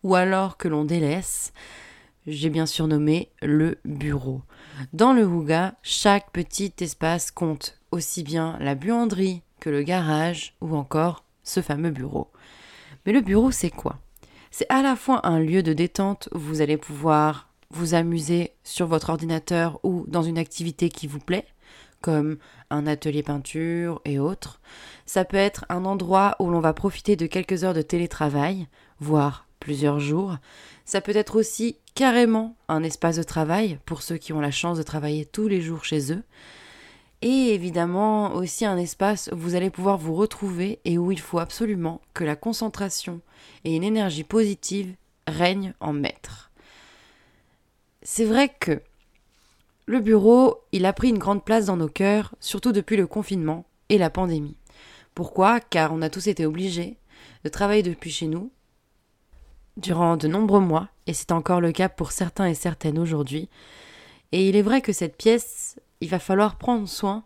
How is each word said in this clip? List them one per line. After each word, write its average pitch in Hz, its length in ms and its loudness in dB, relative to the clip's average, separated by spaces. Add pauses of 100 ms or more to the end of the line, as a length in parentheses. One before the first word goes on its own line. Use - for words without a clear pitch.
ou 185 120 4
alors 190 420 2
que - 100 -4
l'on 151 160 0
délaisse. 160 680 -2 (760)
J'ai 151 220 -2
bien 160 160 0
surnommé 156 680 2 (100)
le 151 440 2
bureau. 139 560 -4 (500)
Dans 226 220 6
le 226 120 6
Houga, 170 580 0
chaque - 480 2
petit 180 500 -4
espace 165 500 -2
compte, - 480 -4 (120)
aussi 170 300 -6
bien 160 380 -2
la 139 160 -2
buanderie 190 680 0 (200)
que - 80 -6
le 143 140 0
garage 160 760 0
ou 160 160 -4
encore 156 480 -2 (200)
ce - 180 -2
fameux 156 300 -2
bureau. 139 380 -6 (760)
Mais 202 80 2
le 262 80 6
bureau, 214 300 4
c'est - 200 -2
quoi ? - 280 -8 (520)
C'est - 180 -4
à 262 120 4
la 269 160 2
fois - 280 0
un 165 140 4
lieu 165 240 2
de 160 80 2
détente 196 600 0
où 170 60 -6
vous 151 200 -6
allez 151 160 4
pouvoir 151 680 0 (260)
vous 165 220 -2
amuser 170 580 0 (120)
sur - 240 -4
votre 160 240 0
ordinateur 165 720 -2
ou 180 240 -2
dans 170 160 0
une 165 160 -2
activité 165 500 -4
qui - 160 -12
vous 147 140 -10
plaît, 180 260 -6 (560)
comme 151 360 0 (320)
un 147 180 -2
atelier 147 340 -2
peinture 165 840 -6
et 143 120 -4
autres. 147 420 -4 (460)
Ça 185 200 0
peut 196 120 -2
être 196 320 0
un 180 160 -4
endroit 190 540 2
où 180 100 0
l'on 170 120 2
va 156 120 4
profiter 202 420 0
de 165 120 -2
quelques 185 360 -2
heures 185 100 2
de 160 80 0
télétravail, 160 840 -2 (320)
voire 147 460 0 (140)
plusieurs 147 400 0
jours. 160 380 -2 (480)
Ça 196 160 -2
peut 196 140 -2
être 214 200 0
aussi 220 420 0 (160)
carrément 233 640 2 (140)
un 156 120 0
espace 165 360 -2
de 165 60 -2
travail 160 600 -2
pour 160 160 -8
ceux 165 160 -8
qui 156 160 -10
ont 156 80 -2
la 143 100 -2
chance 170 260 -2
de 160 60 -4
travailler 151 420 -4
tous 214 220 -4
les 190 140 0
jours 165 240 -8
chez 147 260 -2
eux. 202 120 -4 (960)
Et 247 320 2
évidemment 185 800 0
aussi 180 320 -4
un 196 120 0
espace 190 560 -2
où 175 40 -8
vous 175 180 -4
allez 180 140 0
pouvoir 190 280 0
vous 160 180 -4
retrouver 190 720 -2
et 170 120 2
où 175 140 0
il 185 80 -2
faut - 180 -6
absolument 170 640 -4 (120)
que - 100 -6
la 151 140 -2
concentration 202 840 -6 (440)
et 160 120 0
une 165 80 0
énergie 196 400 0
positive 202 720 -2 (320)
règnent 180 540 0
en 156 100 -2
maître. - 580 -6 (1500)
C'est - 240 -2
vrai 254 240 4
que - 320 -2 (1040)
le 240 140 0
bureau, 220 600 6 (100)
il 185 140 2
a 196 80 4
pris 240 160 2
une 226 80 2
grande 196 260 0
place 220 220 2
dans 185 120 0
nos 160 120 0
cœurs, 202 500 2
surtout - 320 -2
depuis 208 240 0
le 185 120 2
confinement 175 580 -4 (240)
et 208 80 6
la 170 120 4
pandémie. 160 460 -2 (600)
Pourquoi ? 190 440 2
Car 160 320 0
on 160 100 -2
a 156 80 -2
tous 185 180 -6
été 170 180 0
obligés 175 520 -4 (460)
de 180 60 -4
travailler 202 340 2
depuis 170 260 -4
chez 156 180 -6
nous 175 240 -6 (1300)
durant 170 400 2
de 151 100 0
nombreux 196 320 4
mois, 175 300 2 (180)
et 170 60 -6
c'est - 180 -6
encore 175 300 2
le 170 100 2
cas 185 180 0
pour - 220 -8
certains 185 360 -2
et 165 60 0
certaines 156 460 -4
aujourd'hui. 156 500 -4 (800)
Et 190 160 4
il 196 80 4
est 208 60 6
vrai 226 200 4
que 214 120 -2
cette 170 240 -4
pièce, - 600 0 (220)
il 170 80 -6
va 185 100 0
falloir 196 380 2
prendre 226 300 -2
soin 202 380 -4